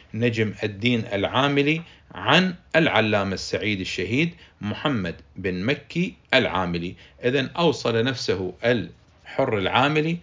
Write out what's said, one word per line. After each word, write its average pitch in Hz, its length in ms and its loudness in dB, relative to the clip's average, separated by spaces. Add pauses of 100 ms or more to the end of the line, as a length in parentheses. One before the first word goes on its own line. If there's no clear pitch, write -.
(140)
نجم 113 400 0 (100)
الدين 107 400 0 (100)
العاملي، 143 680 2 (320)
عن 165 420 2 (200)
العلامة 104 580 2
السعيد 98 460 -4
الشهيد 113 500 -2 (320)
محمد 104 540 -2 (200)
بن 92 280 -4
مكي 147 500 -4 (200)
العاملي". 90 600 0 (280)
إذن 127 340 0
أوصل 131 460 2
نفسه 95 500 -2 (120)
الحر 113 920 -2
العاملي 147 640 2